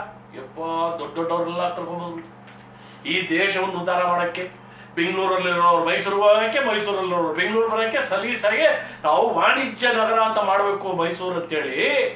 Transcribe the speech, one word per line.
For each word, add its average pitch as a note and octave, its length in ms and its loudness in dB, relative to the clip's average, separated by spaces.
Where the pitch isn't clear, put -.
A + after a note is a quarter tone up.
ಯಪ್ಪ, D3+ 240 -16
ದೊಡ್ಡ C#3+ 160 -10
ದೊಡ್ಡವ್ರನ್ನೆಲ್ಲ E3+ 600 -2
ಕರ್ಕೊಂಬಂದ್ರು. F3 600 -10
ಈ F3 240 -2
ದೇಶವನ್ನು F#3 500 0
ಉದ್ಧಾರ F3+ 280 0
ಮಾಡಕ್ಕೆ, F3 440 -2
ಬೆಂಗಳೂರಲ್ಲಿರೋರು F3+ 920 2
ಮೈಸೂರಿಗೆ G3 360 0
ಹೋಗಕ್ಕೆ, A3 380 4
ಮೈಸೂರಲ್ಲಿರೋರು F#3+ 760 0
ಬೆಂಗಳೂರು G#3+ 360 0
ಬರಕ್ಕೆ A3 320 0
ಸಲೀಸಾಗೆ G#3+ 1000 0
ನಾವು D3+ 300 4
ವಾಣಿಜ್ಯ A#3+ 540 2
ನಗರ A3+ 320 2
ಅಂತ G#3+ 180 2
ಮಾಡ್ಬೇಕು G3 560 0
ಮೈಸೂರು F3 420 -2
ಅಂತೇಳಿ D#3+ 800 -2